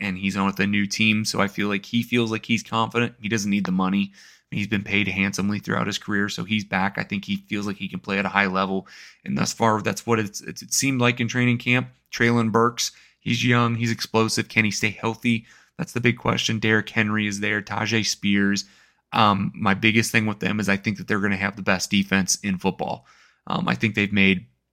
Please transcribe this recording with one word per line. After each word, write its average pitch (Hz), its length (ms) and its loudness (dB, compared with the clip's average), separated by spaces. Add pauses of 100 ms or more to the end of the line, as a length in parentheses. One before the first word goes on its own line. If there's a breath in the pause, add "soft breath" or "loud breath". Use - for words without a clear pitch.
and 95 160 -4
he's 95 180 -4
on 98 100 0
with 95 140 -2
a 98 80 2
new 101 180 0
team. 107 380 0
So - 160 -4
I 98 80 2
feel 101 220 -4
like 101 160 -4
he 117 180 0
feels 117 280 0
like 110 140 -4
he's 113 180 0
confident. 113 580 -2
He 104 80 -6
doesn't 104 200 0
need 101 160 2
the 92 60 -2
money. 98 400 0 (400 loud breath)
He's 104 160 -4
been 101 160 -2
paid 101 240 0
handsomely 98 520 -2
throughout 113 280 -2
his 104 100 -4
career, 104 300 -2
so - 160 -6
he's 104 220 -2
back. 98 320 -2
I 101 60 -2
think 98 200 -6
he 101 140 -4
feels 101 280 -6
like 101 120 -4
he 101 100 -8
can 92 140 -10
play 98 180 -2
at 101 60 2
a 92 40 0
high 98 180 4
level, 95 380 0 (380 loud breath)
and - 140 -4
thus - 160 -2
far, 110 280 2
that's 98 240 -4
what 113 140 -2
it's, 101 220 -6
it's, - 200 -12
it - 120 -10
seemed 135 260 0
like 123 220 2
in 113 80 -2
training 123 300 2
camp. 127 280 0 (240)
Treylon 117 400 2
Burks, 117 400 2 (300 soft breath)
he's 117 240 -2
young, 120 300 2
he's 117 140 -2
explosive. 110 600 0
Can 110 160 2
he 104 60 -2
stay 107 200 -2
healthy? 113 540 -2 (320 soft breath)
That's - 160 -8
the 120 80 -4
big 123 160 2
question. 113 420 -2
Derrick 110 300 2
Henry 107 360 0
is 101 140 -4
there, 104 220 -2
Tajay 107 440 -2
Spears. 101 600 2 (480 soft breath)
Um, 101 420 4
my 98 200 2
biggest 110 360 2
thing 110 140 2
with 104 140 -4
them 104 200 -2
is 101 80 -2
I 98 80 2
think 98 220 -4
that 95 100 -12
they're 107 140 0
gonna 101 160 0
have 98 180 -4
the 101 60 -10
best 92 280 0
defense 98 540 2
in 98 140 -2
football. - 480 -4 (420 soft breath)
Um, - 220 -2
I - 60 0
think 110 200 -2
they've 101 160 2
made, 95 360 4 (260)